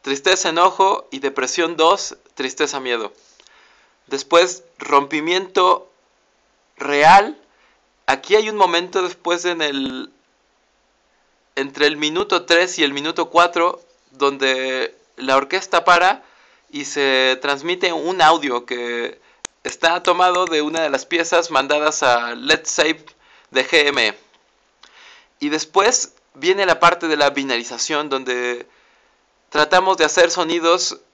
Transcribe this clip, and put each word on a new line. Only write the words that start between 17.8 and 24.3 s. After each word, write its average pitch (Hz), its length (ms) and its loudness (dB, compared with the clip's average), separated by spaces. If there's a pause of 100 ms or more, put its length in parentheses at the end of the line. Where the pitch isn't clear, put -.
un 165 300 -2
audio 143 420 2
que 120 540 -8 (440)
está 170 380 -2
tomado 180 440 2
de 160 160 -2
una 160 200 -4
de 151 80 -2
las 135 160 -4
piezas 170 460 -2
mandadas 147 500 0
a 120 320 0
Let's 147 380 -4
Save 160 340 -2 (460)
de 131 160 -2
G 151 200 2
M 127 200 0
E. 101 100 -6 (1200)